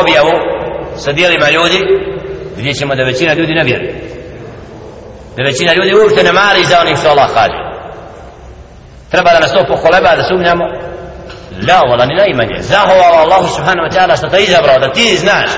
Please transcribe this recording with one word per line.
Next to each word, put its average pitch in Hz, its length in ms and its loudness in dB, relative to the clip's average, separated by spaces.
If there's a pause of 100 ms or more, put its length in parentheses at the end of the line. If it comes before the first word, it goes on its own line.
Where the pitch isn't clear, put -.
objavu 160 300 2 (680)
sa - 140 -4
dijelima 156 380 0
ljudi, 170 300 2 (760)
vidjet 127 220 -6
ćemo 139 180 -4
da 131 80 0
većina 131 300 0
ljudi 160 200 -2
ne 160 100 0
vjeruje. - 380 -4 (1400)
Da 123 60 -2
većina 165 300 0
ljudi 190 220 0
uopšte 214 280 4
ne - 80 2
mari 190 340 2
za 175 160 2
onim 165 160 -2
što 156 120 0
Allah 143 240 4
kaže. 110 260 0 (1500)
Treba 175 220 2
da 165 80 4
nas 156 140 0
to 190 140 2
pokoleba, 170 480 2
da 135 80 0
sumnjamo? 175 400 0 (1040)
La, 175 220 4
wala 120 180 0
ni 147 80 -6
najmanje. 131 460 0
Zahvala 180 600 4
Allahu 175 240 2
subhanahu 165 400 -2
wa 151 80 -6
ta'ala 175 220 2
što 151 100 -6
te 185 160 2
izabrao, 151 360 4
da 135 120 0
ti 220 260 0
znaš 165 400 0